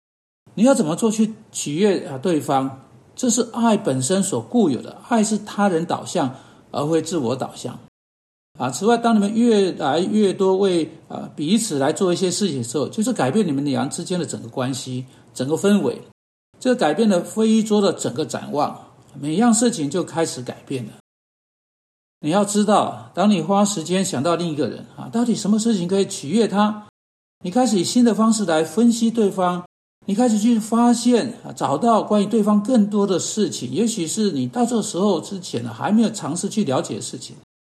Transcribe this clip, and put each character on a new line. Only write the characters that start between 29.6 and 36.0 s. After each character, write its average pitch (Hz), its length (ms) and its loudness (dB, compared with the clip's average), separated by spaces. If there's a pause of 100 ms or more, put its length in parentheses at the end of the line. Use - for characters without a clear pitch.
你 196 80 -2
开 247 140 4
始 214 100 4
去 226 220 4
发 233 340 4
现， 233 400 2 (120)
啊， 139 80 -14
找 139 240 -2
到 220 260 2
关 208 180 2
于 190 40 0
对 208 180 2
方 208 180 4
更 208 280 4
多 202 180 0
的 185 100 2
事 175 320 -2
情， 131 220 -8
也 196 160 0
许 185 180 -4
是 196 280 -2
你 131 120 -2
到 233 200 -2
这 240 100 0
个 214 60 0
时 - 160 -6
候 185 240 2
之 196 180 -10
前 120 240 -8
呢， 117 100 -10
还 131 200 -4
没 226 80 6